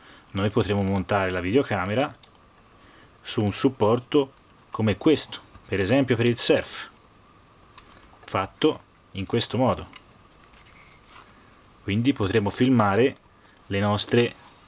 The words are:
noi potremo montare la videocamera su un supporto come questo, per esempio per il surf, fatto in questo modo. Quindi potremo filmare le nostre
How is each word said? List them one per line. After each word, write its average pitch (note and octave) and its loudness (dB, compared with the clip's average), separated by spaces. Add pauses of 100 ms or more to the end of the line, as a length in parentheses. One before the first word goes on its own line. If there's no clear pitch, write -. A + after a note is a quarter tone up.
(320)
noi G2+ -2
potremo G2+ 0
montare F#2+ -2
la F2+ -4
videocamera G2+ -2 (1040)
su - -4
un G2+ 0
supporto B2 0 (360)
come G#2+ 0
questo, - 0 (260)
per F#2+ -4
esempio B2+ 2
per A2+ 2
il A#2+ 0
surf, - 0 (1300)
fatto - -2 (320)
in F#2+ -8
questo - -2
modo. F#2+ 0 (1900)
Quindi A#2 0
potremo G2+ 0
filmare A#2 2 (480)
le G2+ -4
nostre G#2 0 (320)